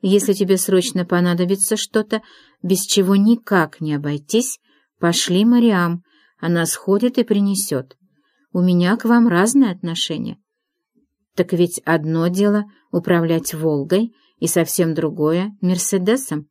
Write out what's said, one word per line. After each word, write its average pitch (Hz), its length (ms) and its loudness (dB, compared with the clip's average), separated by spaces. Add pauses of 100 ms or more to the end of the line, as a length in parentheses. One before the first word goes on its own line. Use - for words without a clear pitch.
Если 196 320 2
тебе 190 240 2
срочно 180 480 0
понадобится 180 720 0
что-то, 214 460 -4 (400)
без 180 180 0
чего 196 340 2
никак 202 640 2
не 151 140 -4
обойтись, 147 680 -4 (400)
пошли 175 460 0
Мариам. 202 580 2 (360)
Она 170 260 0
сходит 208 540 -2
и 233 40 2
принесёт. 196 720 -2 (560)
У 180 100 -2
меня 180 360 2
к 233 80 -10
вам 233 220 4
разные 233 440 2
отношения. 165 680 -8 (960)
Так 175 180 -2
ведь 175 320 0
одно 160 420 0
дело 208 380 0 (260)
управлять 165 640 0
Волгой 160 600 -2 (260)
и - 80 -4
совсем 165 460 0
другое — 165 680 -2
Мерседесом. 180 880 -2